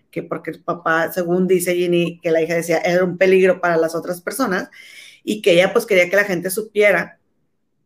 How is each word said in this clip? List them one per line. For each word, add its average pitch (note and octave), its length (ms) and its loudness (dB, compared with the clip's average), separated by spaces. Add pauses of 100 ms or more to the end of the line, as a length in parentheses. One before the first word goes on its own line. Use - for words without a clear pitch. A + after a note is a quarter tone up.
(120)
Que E3 120 -10
porque D#3+ 280 -10
el - 120 -16
papá, E3 480 -4
según F3+ 360 -2
dice F3+ 280 0
Ginny, F3 460 -2
que E3+ 100 -2
la D#3+ 100 2
hija E3 140 -2
decía, E3 240 -2
era F3+ 240 0
un F3 140 -2
peligro F#3 440 4
para E3+ 160 0
las D#3+ 180 0
otras F3 260 -8
personas, G3+ 480 -4 (540)
y G#3+ 180 -4
que G3 120 4
ella, F#3 200 4
pues, A#3 120 2
quería F3+ 240 2
que F#3+ 60 0
la G3+ 100 4
gente F#3 240 -4
supiera. G#3 680 0 (680)